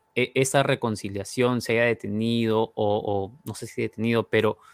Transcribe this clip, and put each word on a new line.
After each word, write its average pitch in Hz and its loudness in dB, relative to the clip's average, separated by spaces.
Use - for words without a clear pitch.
eh, - 0
esa 135 2
reconciliación 120 -2
se 117 -2
haya 117 4
detenido 113 0
o, - -4
o, 104 -2
no 110 -10
sé - -12
si - -8
detenido, 113 0
pero 107 2